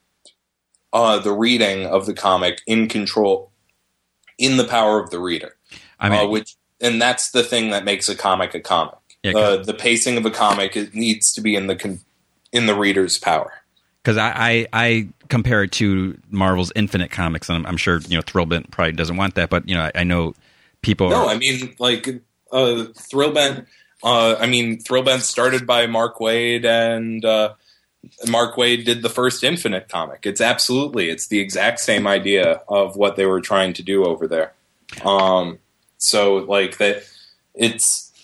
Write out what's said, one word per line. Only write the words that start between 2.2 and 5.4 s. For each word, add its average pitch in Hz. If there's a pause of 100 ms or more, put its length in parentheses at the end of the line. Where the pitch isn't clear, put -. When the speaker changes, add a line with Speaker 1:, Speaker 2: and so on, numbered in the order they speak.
Speaker 1:
in 110
control, 101 (880)
in 131
the 120
power 107
of 87
the 87
reader. 87 (440)